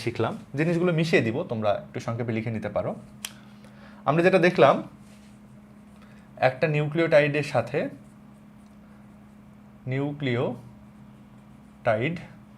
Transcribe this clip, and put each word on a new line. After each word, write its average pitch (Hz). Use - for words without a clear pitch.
শিখলাম, 117
জিনিসগুলো 170
মিশিয়ে 160
দিব, 113
তোমরা 107
একটু -
সংক্ষেপে 117
লিখে 113
নিতে 101
পারো। 113
আমরা 160
যেটা 185
দেখলাম, 170
একটা 127
নিউক্লিওটাইডের 147
সাথে, 131
নিউক্লিওটাইড, 143